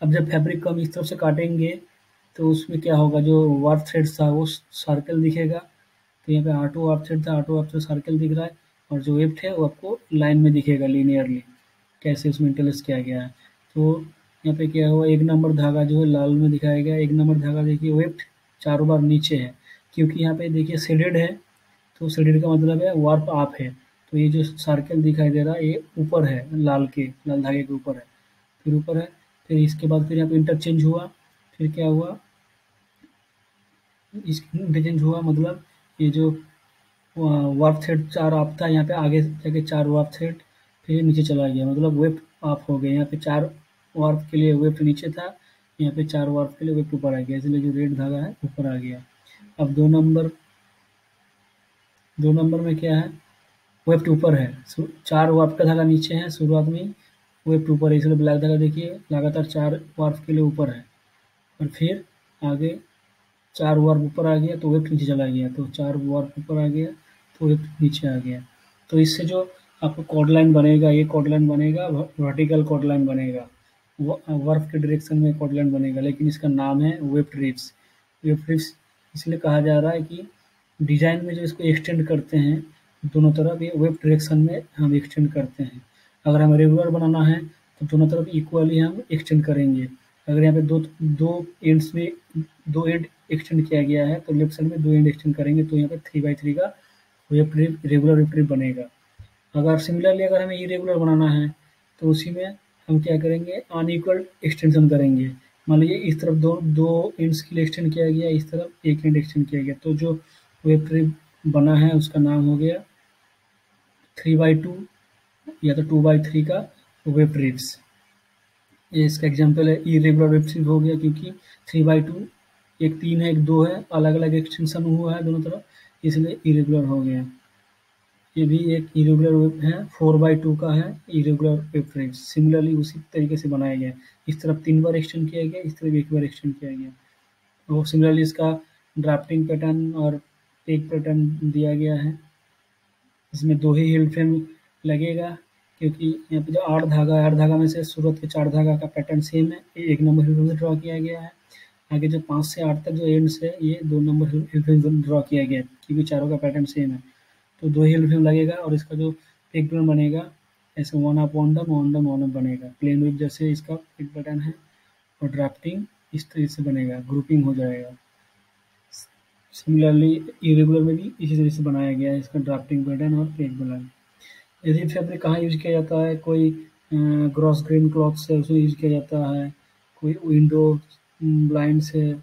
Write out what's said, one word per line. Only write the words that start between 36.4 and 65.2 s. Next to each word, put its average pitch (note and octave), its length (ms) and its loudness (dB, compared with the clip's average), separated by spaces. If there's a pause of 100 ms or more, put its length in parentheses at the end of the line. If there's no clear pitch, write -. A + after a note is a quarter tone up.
warp D3+ 280 2
thread D#3 240 -2
चार D#3 260 -2
आप D3+ 280 -2
था, E3 40 -2
यहाँ D#3 200 2
पे F3 60 -2
आगे D#3 300 2
जाके D#3 400 -4
चार D3+ 240 -2
warp D3 280 0
thread, E3 220 -8 (500)
फिर D#3+ 160 0
नीचे D#3 200 4
चला C#3+ 260 0
गया, C3 180 -2
मतलब D3 340 0
वेफ्ट D#3 220 0 (200)
ऑफ D3 260 -6
हो C#3 100 -2
गया। C#3 140 -2
यहाँ D3 140 0
पे D#3 100 -8
चार D3 380 -4 (420)
warp D3+ 340 -2
के D#3+ 60 -2
लिए D#3 160 4
वेफ्ट D3+ 300 2
नीचे D3+ 280 0
था, F3 280 -12 (420)
यहाँ C#3+ 120 0
पे D3+ 120 -2
चार D3 240 -4
warp C#3+ 300 -4
के D#3+ 60 -8
लिए D#3+ 100 -2
वेफ्ट D3+ 200 -4
ऊपर C3+ 200 -2
आ B2+ 60 -4
गया, C3+ 180 -6
इसलिए C#3+ 220 -2
जो C#3+ 120 -2
red C#3+ 240 -2
धागा C#3 260 -4
है F3+ 220 -10
ऊपर C#3 220 -6
आ C3 100 -4
गया। B2 280 -10 (560)
अब C#3 120 -2
दो D3+ 160 4
number, D#3+ 380 4 (1900)
दो D3+ 120 2
number D#3+ 280 2
में E3 160 -2
क्या D#3+ 220 0
है, - 260 -6 (640)
वेफ्ट E3 200 2
ऊपर D#3 260 4
है, B2+ 320 -2
सु-, - 400 -10
चार D#3+ 240 2
warp D#3 280 4
का F3 60 4
धागा D#3+ 180 2
नीचे D#3+ 320 2
है, E3+ 160 -6
शुरुआत D#3 380 0
में E3 140 -4
ही G3+ 80 -10 (560)
वेफ्ट D#3 240 0
ऊपर D3+ 220 2
है, D3+ 60 4
इसलिए D#3 160 2
black D3 260 2
धागा D#3 160 2
देखिए D#3+ 440 -2 (120)
लगातार D3+ 320 -2
चार D3+ 360 -4 (180)
warp D3+ 280 -4
के D#3+ 60 -4
लिए D#3 100 2
ऊपर D3 280 0
है, A#2+ 140 -12 (760)
और D3+ 60 -4
फिर F3 380 -4 (400)
आगे D3 340 -2 (760)
चार D#3 240 0
वार्प D3+ 240 4
ऊपर D#3+ 240 -4
आ D#3 100 2
गया D#3+ 200 -2
तो D#3 140 -4
वेफ्ट D#3 220 0
नीचे C#3 140 0
चला C3+ 200 -2